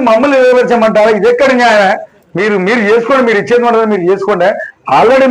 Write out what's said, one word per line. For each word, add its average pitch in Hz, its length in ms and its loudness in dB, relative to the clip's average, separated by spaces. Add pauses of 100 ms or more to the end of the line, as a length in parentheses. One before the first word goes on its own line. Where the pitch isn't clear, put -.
మమ్మల్ని 262 300 0
నెరవేర్చమంటారా? 226 800 2
ఇది 196 140 0
ఎక్కడ 262 180 0 (100)
న్యాయమే? 208 320 2 (440)
మీరు, 208 200 -2 (100)
మీరు 233 140 -2 (100)
చేసుకోండి, 233 380 0
మీరు 214 140 0
ఇచ్చేది 240 260 0
ఉంటుందో 226 260 0
మీరు 185 180 -4
చేసుకోండి. 196 380 -2 (440)
Already 254 360 2